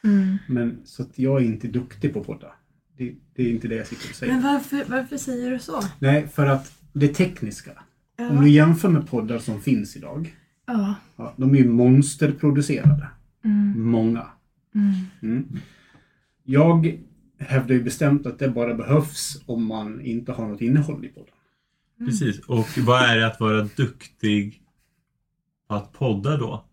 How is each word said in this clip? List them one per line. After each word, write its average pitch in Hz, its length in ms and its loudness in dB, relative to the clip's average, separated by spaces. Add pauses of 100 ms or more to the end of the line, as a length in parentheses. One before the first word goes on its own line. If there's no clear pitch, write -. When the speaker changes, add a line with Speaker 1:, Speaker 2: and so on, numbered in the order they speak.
Speaker 1:
Mm. 196 340 2 (100)
Speaker 2:
Men, 120 360 -4
så - 180 -12
att - 160 -12
jag 135 240 2
är - 40 4
inte 113 220 -4
duktig 123 460 -4
på 107 100 -6
poddar. - 300 -14 (440)
Det, 123 160 -10 (220)
det 131 60 -2
är 120 80 0
inte 113 180 -4
det 113 60 -6
jag 110 120 -8
sitter - 220 -14
och - 60 -16
säger. - 180 -4
Speaker 1:
Men 254 100 2
varför, 277 460 -2
varför 254 280 -6
säger 247 340 -6
du 254 80 -4
så? 294 220 -8 (180)
Speaker 2:
Nej, 143 300 2
för 143 180 0
att 135 260 -2 (200)
det 143 160 2
tekniska. - 640 -4 (460)
Speaker 1:
Ja. 240 140 -8
Speaker 2:
Om 139 140 4
du 147 60 10
jämför 165 380 6
med 156 220 2
poddar 113 280 -4
som 107 220 -8
finns 110 360 -2
idag. - 400 -12 (300)
Speaker 1:
Ja. 208 280 -2 (220)
Speaker 2:
Ja, 117 200 -14
de 135 180 4
är 139 40 6
ju 123 100 6
monsterproducerade. 143 1400 2 (360)
Speaker 1:
Mm. 202 460 0
Speaker 2:
Många. 117 360 0 (480)
Speaker 1:
Mm. 202 200 2 (280)
Speaker 2:
Mm. 120 260 -4 (960)
Jag 160 560 4 (380)
hävdar 131 360 0
ju 120 80 2
bestämt 139 440 0
att 120 120 -10
det 135 100 -2
bara 117 260 -2
behövs 143 720 -2
om 117 200 -4
man 107 340 -8
inte 123 320 -8
har 113 160 -6
något 104 120 -10
innehåll 143 440 0
i - 40 -16
podden. - 260 -20 (680)
Speaker 1:
Mm. 240 100 -6
Speaker 3:
Precis. 147 300 -2
Och 113 260 -2 (120)
vad 123 240 4
är 117 140 4
det 113 100 2
att 110 140 -4
vara 107 220 0 (140)
duktig 104 840 -4 (1080)
på 104 60 -8
att 101 180 -10
podda 123 440 -2
då? 113 360 -6